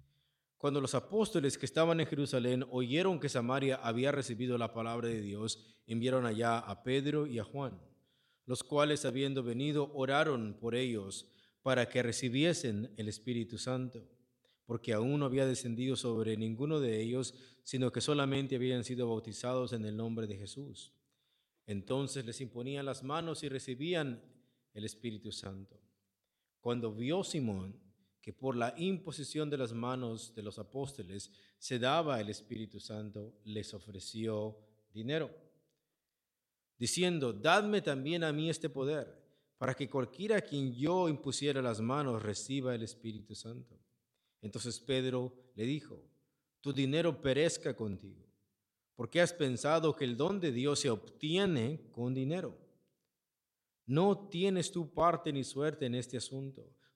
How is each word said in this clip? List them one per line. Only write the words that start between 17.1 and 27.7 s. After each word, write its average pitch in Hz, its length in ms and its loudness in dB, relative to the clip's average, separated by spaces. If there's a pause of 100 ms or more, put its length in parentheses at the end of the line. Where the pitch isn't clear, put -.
sino 127 300 0
que 120 80 0
solamente 135 560 2
habían 123 260 2
sido 123 260 0
bautizados 117 640 -2
en 113 120 -2
el 107 120 -4
nombre 113 300 -2
de 101 100 -6
Jesús. 131 560 -12 (720)
Entonces 131 580 -2
les 117 160 -8
imponían 131 440 -6
las 127 200 -6
manos 160 400 -4
y 147 40 -4
recibían 135 720 -2 (520)
el 104 120 -8
Espíritu 107 460 -8
Santo. 98 500 -12 (800)
Cuando 120 320 -2
vio 131 300 0
Simón 101 580 -2 (400)